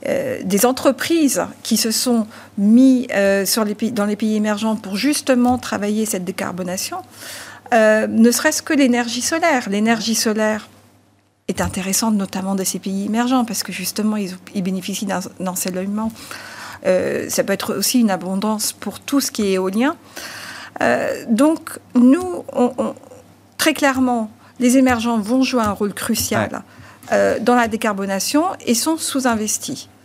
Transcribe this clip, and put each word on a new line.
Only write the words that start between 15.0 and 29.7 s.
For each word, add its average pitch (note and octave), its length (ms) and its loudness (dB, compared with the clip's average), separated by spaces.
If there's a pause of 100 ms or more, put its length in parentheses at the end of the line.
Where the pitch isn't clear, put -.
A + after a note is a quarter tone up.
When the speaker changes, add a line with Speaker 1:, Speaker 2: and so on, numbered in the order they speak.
Speaker 1:
d'un, F3+ 140 -2 (200)
d'un F#3 100 -4
ensoleillement. G3 600 -4 (760)
Euh, - 420 0
ça A#3+ 160 -2
peut G3+ 80 -2
être G3 240 -4
aussi G3+ 240 2
une A3+ 100 4
abondance G3 600 -2
pour - 280 -10
tout C#4 200 0
ce C4 120 -4
qui A3+ 100 -4
est G3 100 2
éolien. F#3+ 440 0 (840)
Euh, - 460 0
donc, D4 420 2 (240)
nous, D#4 580 4
on, B3 260 2
on, A3 160 -2 (640)
très D#4+ 160 2
clairement, B3+ 560 0 (300)
les B3 180 4
émergents A#3+ 400 2
vont A3+ 240 2
jouer B3+ 200 0
un G#3 100 0
rôle G3 220 -2
crucial, - 580 -2
Speaker 2:
Ouais. C2+ 60 -8 (540)
Speaker 1:
euh, G3+ 280 2
dans B3 160 4
la A#3 100 4
décarbonation G3+ 800 -2 (200)
et A#3+ 100 2
sont D#4 220 0
sous-investis. A#3+ 920 -4 (160)